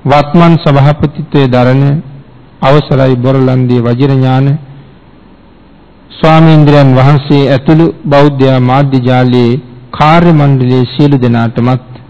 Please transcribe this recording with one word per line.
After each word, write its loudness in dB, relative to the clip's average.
වත්මන් 0
සභාපතිත්වයේ -2
දරණ 0
අවසරයි 0
බොරලන්දිය -2
වජිරඥාන 0
ස්වාමීන්ද්‍රයන් 2
වහන්සේ 0
ඇතුළු 0
බෞද්ධ 0
මාධ්‍ය 0
ජාලයේ 0
කාර්ය 2
මණ්ඩලයේ 0
සියලු 0
දෙනාටමත් -2